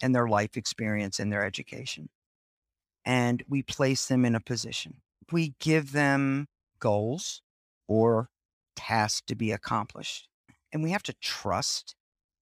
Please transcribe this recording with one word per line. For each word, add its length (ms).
and 120
their 140
life 300
experience, 640
and 120
their 140
education, 640
and 420
we 160
place 440
them 180
in 100
a 60
position. 560
We 280
give 340
them 540
goals 640
or 420
tasks 520
to 80
be 160
accomplished. 760
And 80
we 80
have 120
to 100
trust 800